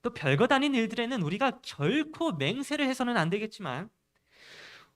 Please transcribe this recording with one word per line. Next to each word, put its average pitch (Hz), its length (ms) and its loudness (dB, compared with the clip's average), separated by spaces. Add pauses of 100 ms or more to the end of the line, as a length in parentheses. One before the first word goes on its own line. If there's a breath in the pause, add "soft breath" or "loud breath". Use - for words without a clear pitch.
또 240 80 -2
별것 151 400 2
아닌 277 240 4
일들에는 233 480 0
우리가 220 380 0
결코 294 720 0
맹세를 262 560 0
해서는 247 280 0
안 165 140 2
되겠지만, 196 580 -4 (1080 loud breath)